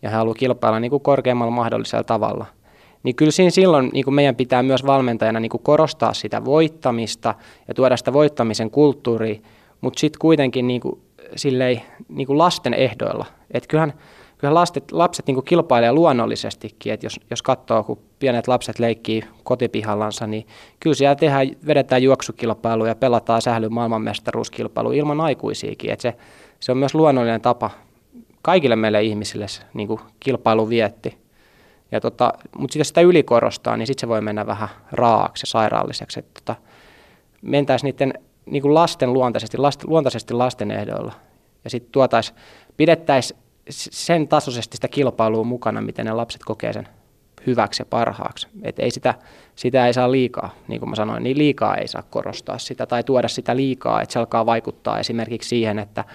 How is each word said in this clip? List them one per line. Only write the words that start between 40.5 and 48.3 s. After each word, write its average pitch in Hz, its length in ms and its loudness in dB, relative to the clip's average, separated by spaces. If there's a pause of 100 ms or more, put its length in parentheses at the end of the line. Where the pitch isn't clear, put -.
ehdoilla. 107 420 -6 (520)
Ja 110 60 -12
sit - 220 -10
tuotais, 120 420 2 (420)
pidettäis 156 580 2 (360)
s-, - 220 -14
sen 165 360 -2
tasoisesti 123 480 -2
sitä - 120 -6
kilpailua 113 560 0
mukana, 113 360 -4
miten 110 260 -6
ne 110 60 -4
lapset 117 320 -8
kokee 113 280 -6
sen 107 160 -12 (580)
hyväksi 117 360 0
ja - 80 -12
parhaaksi. - 580 -4 (140)